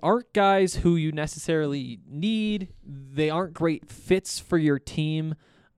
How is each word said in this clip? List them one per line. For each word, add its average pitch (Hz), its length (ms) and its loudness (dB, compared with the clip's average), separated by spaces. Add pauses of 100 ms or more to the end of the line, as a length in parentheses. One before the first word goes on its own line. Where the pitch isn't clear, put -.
aren't 226 300 2
guys 196 420 4
who 170 200 4
you 156 160 0
necessarily 147 960 -4
need. 214 640 -2 (160)
They 139 440 -4
aren't 165 240 -2
great 165 360 -2
fits - 500 -2
for - 180 0
your 151 200 4
team. 156 580 -4 (420)